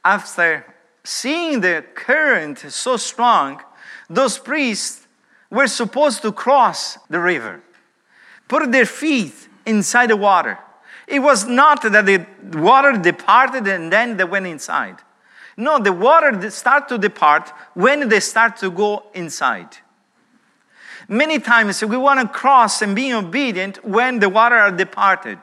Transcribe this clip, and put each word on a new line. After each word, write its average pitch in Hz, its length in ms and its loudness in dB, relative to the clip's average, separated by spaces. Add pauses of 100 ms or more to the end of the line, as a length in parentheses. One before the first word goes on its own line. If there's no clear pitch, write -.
After 175 600 -2 (380)
seeing 302 560 -4
the 175 240 -2 (100)
current 233 640 -2
so 240 380 -6
strong, 185 680 -2 (480)
those 233 260 0
priests 254 720 -6 (420)
were 247 200 0
supposed 254 540 -2
to 214 100 -4
cross 240 680 0 (100)
the 165 120 -4
river, 120 400 -4 (880)
put 277 240 -2
their 254 140 4
feet 262 600 -6 (160)
inside 226 460 0
the 214 60 4
water. 180 420 0 (480)
It 277 140 -2
was 247 260 2
not 277 340 4
that 214 240 2
the 190 220 2 (260)
water 254 400 4
departed 220 760 2
and 175 240 -4
then 220 280 0
they 185 60 0
went 185 220 -6
inside. 139 500 -8 (600)
No, 285 220 0
the 202 120 0
water 269 420 4
de-, 196 180 -6
start 277 380 0
to 240 100 -4
depart 160 520 0 (220)
when 262 380 0
they 208 100 4
start 226 380 0
to 190 120 -6
go 208 340 -4 (100)
inside. 135 640 -6 (1300)
Many 294 300 0
times 220 440 2
we 220 140 -4
wanna 262 320 2
cross 254 540 2
and 202 120 -2
be 262 200 -4
obedient 196 680 -6
when 240 360 0
the 202 100 2
water 226 280 4
are 202 140 6
departed. 185 720 -2